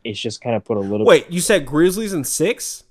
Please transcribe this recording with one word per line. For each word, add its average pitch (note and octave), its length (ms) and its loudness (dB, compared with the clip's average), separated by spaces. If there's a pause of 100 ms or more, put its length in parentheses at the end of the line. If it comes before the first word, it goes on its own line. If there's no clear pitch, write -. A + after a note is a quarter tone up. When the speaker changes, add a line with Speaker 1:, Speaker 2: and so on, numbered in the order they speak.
Speaker 1:
it's A2 180 -8
just A2 200 -8
kinda A#2 200 -2
put A2 160 -4
a G2+ 40 -2
little G#2 260 -2
Speaker 2:
Wait, E3 240 6
you F3 100 -2
said E3 260 2
Grizzlies F#3 460 2
in D3+ 120 -4
six? - 680 -4